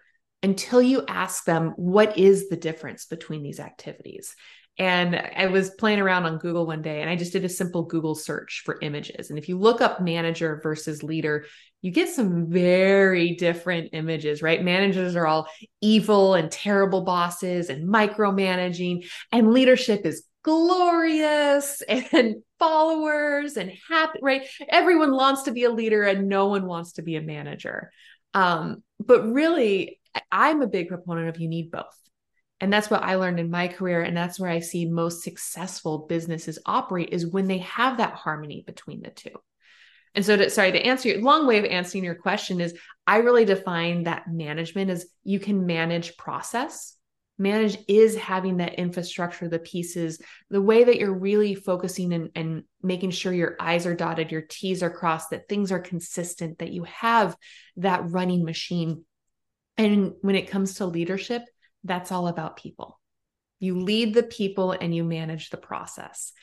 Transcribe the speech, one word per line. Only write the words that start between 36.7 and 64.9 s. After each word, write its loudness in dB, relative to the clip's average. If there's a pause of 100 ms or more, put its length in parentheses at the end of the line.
is -2
when -2
they -2
have -2
that -2
harmony -8
between -16
the -16
two. -20 (840)
And 0
so 6
to, 4
sorry, 4
to 2
answer 2
your, 0
long 6
way 6
of 2
answering -4
your -6
question -2
is, -4 (320)
I 6
really 6
define 0
that -6
management -6
as -6 (180)
you -2
can 0
manage -2
process. -8 (420)
Manage 0 (100)
is 8
having -2
that -4
infrastructure, -6
the -4
pieces, -8 (300)
the 0
way 8
that 6
you're 0
really 2
focusing -4
and, -4
and -6 (180)
making -2
sure -4
your -2
I's 0
are -2
dotted, -4
your -6
T's -6
are -2
crossed, -4
that -10
things -2
are -2
consistent, -10
that -10
you -10
have 0 (420)
that -2
running 0
machine. -6 (720)
And 2
when 2
it -2
comes -2
to -6
leadership, -4 (400)
that's -6
all -2
about -8
people. -18 (580)
You -4
lead 0
the 4
people -2
and -4